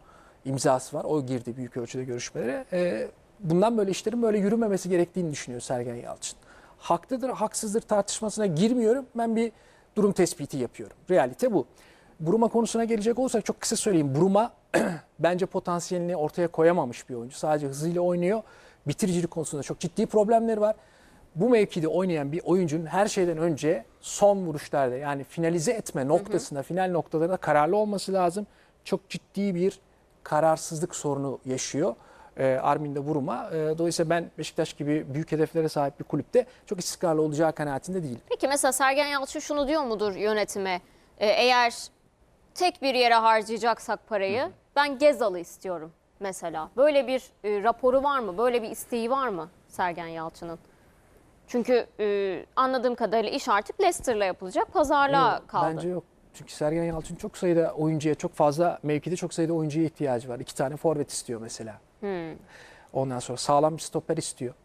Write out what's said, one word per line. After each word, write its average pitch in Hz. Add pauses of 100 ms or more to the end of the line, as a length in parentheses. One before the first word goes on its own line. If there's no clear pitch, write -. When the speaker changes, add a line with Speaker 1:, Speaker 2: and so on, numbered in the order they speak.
(440)
Speaker 1:
imzası 135
var. 165
O 151
girdi 123
büyük 127
ölçüde 127
görüşmelere. 175
E, 175 (320)
bundan 202
böyle 208
işlerin 220
böyle 214
yürümemesi 202
gerektiğini 175
düşünüyor 123
Sergen 123
Yalçın. - (400)
Haklıdır, 254
haksızdır 214
tartışmasına 208
girmiyorum. 226
Ben 233
bir 226 (440)
durum 202
tespiti 147
yapıyorum. 117 (140)
Realite 175
bu. 156 (540)
Bruma 220
konusuna 226
gelecek 220
olursak 247
çok -
kısa -
söyleyeyim. 156
Bruma 196 (220)
<clears throat> 180
bence 175
potansiyelini 175
ortaya 156
koyamamış 165
bir 131
oyuncu. 120
Sadece 151
hızıyla 160
oynuyor. 180 (460)
Bitiricilik 175
konusunda 147
çok -
ciddi 202
problemleri 226
var. 214 (580)
Bu 190
mevkide 202
oynayan 160
bir 170
oyuncunun 170
her 190
şeyden 175
önce 165 (160)
son 202
vuruşlarda, 147
yani 143
finalize 165
etme 202
Speaker 2:
Hı 127
hı. 135
Speaker 1:
noktasında, 165
final 185
noktalarında 170
kararlı 156
olması 208
lazım. 185 (380)
Çok -
ciddi 196
bir 185 (420)
kararsızlık 160
sorunu 139
yaşıyor, 135 (420)
e, 135 (180)
Armindo 143
Bruma. 151
E, 160
dolayısıyla 165
ben 170
Beşiktaş 156
gibi 147
büyük 160
hedeflere 156
sahip 143
bir 147
kulüpte 226 (200)
çok 185
istikrarlı 160
olacağı 156
kanaatinde 156
değilim. 123
Speaker 2:
Peki 427
mesela 302
Sergen 277
Yalçın 285
şunu 294
diyor 311
mudur 214
yönetime? 196 (380)
E, 202
eğer 240 (800)
tek 349
bir 269
yere 240
harcayacaksak 220
parayı, 202
Speaker 3:
Hı 330
hı. 381 (260)
Speaker 2:
ben 285
Gezal'ı 233
istiyorum 170 (280)
mesela. 165
Böyle 277
bir, 254 (220)
e, 208
raporu 247
var 277
mı? 196
Böyle 240
bir 220
isteği 233
var 262
mı 170 (200)
Sergen 175
Yalçın'ın? 165 (880)
Çünkü, 233 (140)
e, 196 (100)
anladığım 254
kadarıyla 220
iş -
artık 214
Leicester'la 247
yapılacak. 185
Pazarlığa 277
Speaker 1:
Yok, -
Speaker 2:
kaldı. 160
Speaker 1:
bence 165
yok. 180 (300)
Çünkü -
Sergen 160
Yalçın 165
çok -
sayıda 165
oyuncuya, 156
çok -
fazla 160
mevkide 151
çok 170
sayıda 165
oyuncuya 156
ihtiyacı 135
var. 123
İki -
tane 147
forvet 151
istiyor 113
mesela. 110 (220)
Speaker 2:
Hmm. 175 (600)
Speaker 1:
Ondan 135
sonra 123
sağlam 151
bir -
stoper -
istiyor. 131 (100)